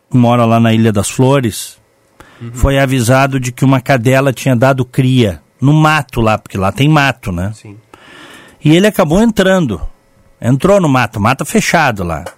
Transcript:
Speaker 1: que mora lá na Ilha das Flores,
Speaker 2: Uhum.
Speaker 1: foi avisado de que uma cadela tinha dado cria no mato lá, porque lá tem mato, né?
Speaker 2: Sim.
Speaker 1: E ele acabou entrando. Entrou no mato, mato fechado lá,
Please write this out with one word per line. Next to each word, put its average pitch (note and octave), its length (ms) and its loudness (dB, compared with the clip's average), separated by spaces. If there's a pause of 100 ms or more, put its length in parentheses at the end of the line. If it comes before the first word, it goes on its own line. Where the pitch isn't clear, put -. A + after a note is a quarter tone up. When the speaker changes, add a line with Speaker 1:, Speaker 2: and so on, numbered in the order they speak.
(120)
Speaker 1:
que C3 60 0
mora A#2+ 280 2
lá A2+ 140 2
na A2+ 140 2
Ilha A2+ 180 2
das G2+ 180 -4
Flores, C3 680 -2 (640)
Speaker 2:
Uhum. A#2 120 -14
Speaker 1:
foi C#3 240 -2
avisado C3 600 0
de B2 120 -6
que - 120 -8
uma C3+ 160 4
cadela C3 540 0
tinha C3 220 -2
dado C3 280 2
cria B2+ 580 0 (200)
no C#3 120 2
mato D#3 460 0
lá, A2 180 0
porque - 200 -12
lá F#2+ 140 -2
tem C3+ 180 0
mato, C#3 420 -2
né? F2+ 220 -6
Speaker 2:
Sim. G#2+ 240 -20 (840)
Speaker 1:
E D3+ 120 4
ele G3 120 2
acabou F#3 340 0
entrando. F#3 580 0 (600)
Entrou F3+ 400 2
no D#3 80 0
mato, B2 300 -2
mato B2 260 -2
fechado D3 580 -2
lá, E2 220 -8 (120)